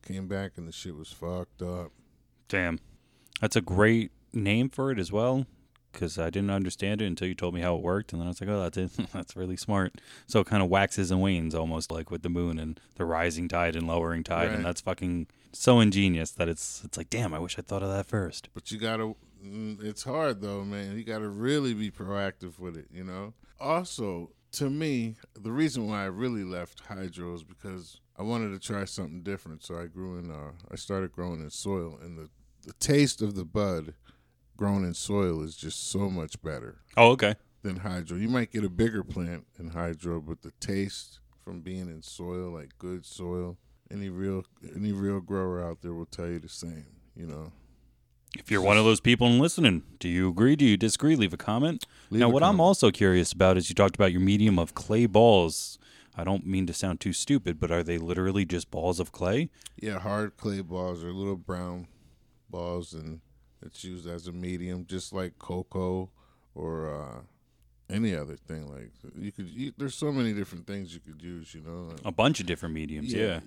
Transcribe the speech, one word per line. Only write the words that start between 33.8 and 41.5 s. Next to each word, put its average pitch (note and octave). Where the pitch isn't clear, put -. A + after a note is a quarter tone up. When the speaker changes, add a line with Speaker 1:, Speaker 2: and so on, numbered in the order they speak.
Speaker 1:
grown G2+
in F2
soil F#2
is D#2+
just -
so G2
much E2
better B1+
Speaker 2:
Oh, A#2
okay. A2
Speaker 1:
than F#2+
hydro. F2+
You G#2+
might B2
get G#2+
a G2
bigger G#2+
plant E2+
in E2
hydro, E2+
but D#2+
the E2
taste -
from F2+